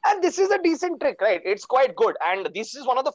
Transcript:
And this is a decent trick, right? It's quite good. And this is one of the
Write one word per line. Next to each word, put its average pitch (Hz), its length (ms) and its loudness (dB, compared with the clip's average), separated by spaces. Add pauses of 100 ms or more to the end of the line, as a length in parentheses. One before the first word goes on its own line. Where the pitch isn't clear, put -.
And 403 180 2
this 359 140 0
is 381 120 2
a 392 120 0
decent 339 380 0
trick, 254 200 -2
right? 185 240 2
It's 202 220 -4
quite 254 280 2
good. 202 220 0 (100)
And 185 280 -2
this 208 200 -8
is 269 120 -12
one 247 100 2
of 262 80 0
the 285 100 -2